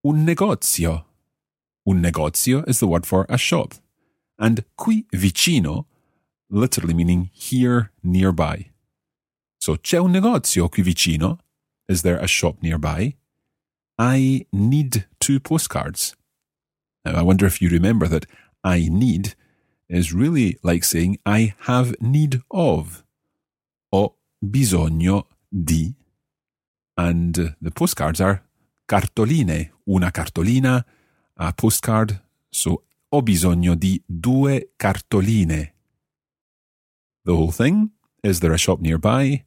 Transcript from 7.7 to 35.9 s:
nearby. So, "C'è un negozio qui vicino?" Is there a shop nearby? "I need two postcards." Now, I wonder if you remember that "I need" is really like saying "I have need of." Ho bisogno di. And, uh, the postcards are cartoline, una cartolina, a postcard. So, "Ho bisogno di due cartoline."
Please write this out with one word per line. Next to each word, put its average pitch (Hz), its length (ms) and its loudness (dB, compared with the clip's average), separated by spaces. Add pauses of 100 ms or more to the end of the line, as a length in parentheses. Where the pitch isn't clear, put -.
nearby. 90 680 0 (920)
So, 78 160 -2
"C'è 175 260 -2
un 185 80 2
negozio 185 580 0
qui 98 140 -2
vicino?" 82 560 0 (480)
Is 90 140 -2
there 90 180 0
a 92 80 -4
shop - 340 -2
nearby? 82 540 -2 (840)
"I 131 540 2
need 120 560 0 (120)
two 139 200 0
postcards." - 760 -4 (920)
Now, - 100 -4
I 82 80 2
wonder 95 220 4
if - 160 0
you 87 80 4
remember 87 400 2
that 82 180 -2 (360)
"I 87 260 2
need" 98 440 0 (560)
is 85 240 -2
really 123 480 0
like 85 220 0
saying 87 420 0
"I 104 360 2
have 123 380 0
need 135 520 0
of." 87 520 -2 (880)
Ho 101 260 0 (220)
bisogno 92 880 0 (260)
di. 82 440 -2 (1000)
And, 85 440 0
uh, 82 100 -2 (100)
the 82 120 -8
postcards 78 500 -2
are 95 220 0 (440)
cartoline, 113 840 0 (160)
una 90 240 2
cartolina, 120 720 0 (520)
a 82 160 -4
postcard. 110 680 0 (300)
So, - 320 -4 (260)
"Ho 143 140 2
bisogno 87 500 2
di 95 340 0
due 131 720 0
cartoline." 95 960 0 (1500)